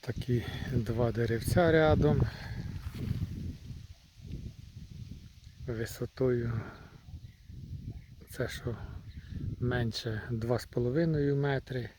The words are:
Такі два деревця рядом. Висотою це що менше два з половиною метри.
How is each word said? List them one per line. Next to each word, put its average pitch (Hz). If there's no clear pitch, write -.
Такі -
два 117
деревця 117
рядом. 151
Висотою 117
це 120
що -
менше 120
два 117
з -
половиною 143
метри. 131